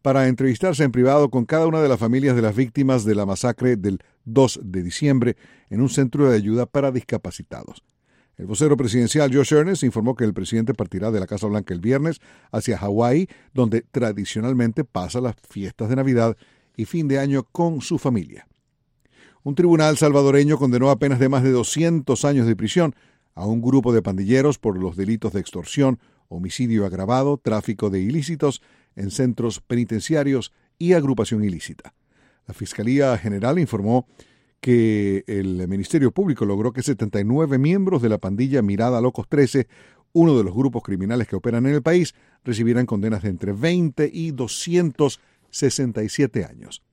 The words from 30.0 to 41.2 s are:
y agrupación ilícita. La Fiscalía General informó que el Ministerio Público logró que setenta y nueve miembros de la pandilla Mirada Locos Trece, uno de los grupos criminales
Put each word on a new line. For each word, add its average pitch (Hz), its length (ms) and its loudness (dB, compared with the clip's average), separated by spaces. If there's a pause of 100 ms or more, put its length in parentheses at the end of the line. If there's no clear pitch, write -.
y 175 140 2
agrupación 120 500 0
ilícita. 90 520 -8 (520)
La - 80 -14
Fiscalía 123 640 0
General 113 400 -2
informó 120 480 0 (540)
que 107 680 2
el 95 400 -4
Ministerio 101 460 0
Público 170 320 -2
logró 104 280 -2
que 123 100 -8
setenta 110 360 -4
y 101 60 -2
nueve 135 340 0
miembros 180 420 0
de 117 100 2
la 104 80 0
pandilla 123 440 -2
Mirada 110 380 0
Locos 123 280 -2
Trece, 143 380 2 (460)
uno 165 240 6
de 110 80 4
los 92 100 -6
grupos 123 300 -2
criminales 101 420 -4